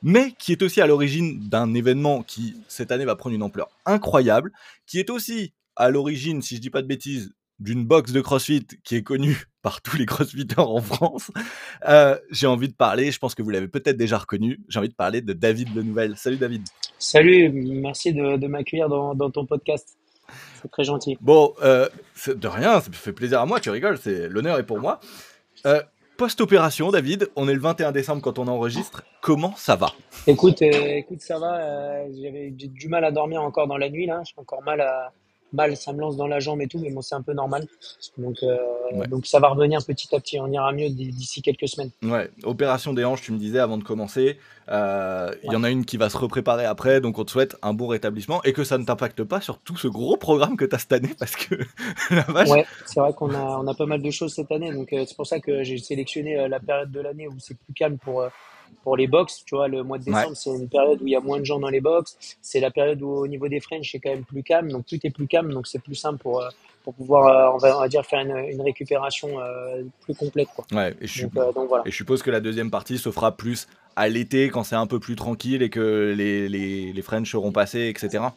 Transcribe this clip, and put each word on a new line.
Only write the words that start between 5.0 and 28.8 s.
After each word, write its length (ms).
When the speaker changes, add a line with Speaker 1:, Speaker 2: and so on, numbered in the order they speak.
Speaker 1:
aussi 420
à 140
l'origine, 520
si 140
je 60
dis 80
pas 120
de 60
bêtises, 460
d'une 240
box 300
de 80
CrossFit 440
qui 100
est 80
connue 500
<laughs> 80
par 200
tous 160
les 80
CrossFitters 640
en 100
France. 500
Euh, 320
j'ai 160
envie 220
de 60
parler, 360
je 80
pense 160
que 80
vous 60
l'avez 180
peut-être 300
déjà 220
reconnu, 500
j'ai 100
envie 80
de 80
parler 240
de 140
David 420
Lenouvelle. 400
Salut 220
David. 240
Speaker 2:
Salut, 540
merci 640
de, 240
de 100
m'accueillir 400
dans, 280
dans 140
ton 160
podcast. 520
C'est 80
très 140
gentil. 380
Speaker 1:
Bon, 320
euh, 240
c'est 240
de 100
rien, 340
ça 80
me 40
fait 200
plaisir 260
à 60
moi, 160
tu 80
rigoles, 280
c'est, 300
l'honneur 320
est 60
pour 120
moi. 220
Euh, 160
post-opération, 760
David, 460
on 100
est 60
le 80
vingt 180
et 60
un 80
décembre 280
quand 160
on 100
enregistre, 560